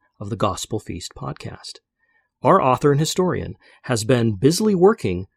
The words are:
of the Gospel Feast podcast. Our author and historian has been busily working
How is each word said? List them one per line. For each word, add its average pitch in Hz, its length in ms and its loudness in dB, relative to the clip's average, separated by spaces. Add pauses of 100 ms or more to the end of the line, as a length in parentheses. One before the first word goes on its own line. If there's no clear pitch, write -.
(180)
of 104 120 -10
the 113 40 -6
Gospel 98 440 -4
Feast - 360 -12
podcast. - 680 -14 (600)
Our 170 200 4
author 131 280 2
and 143 80 2
historian 156 580 -2 (260)
has 117 200 -4
been 113 340 2
busily 180 380 2
working 165 520 2 (100)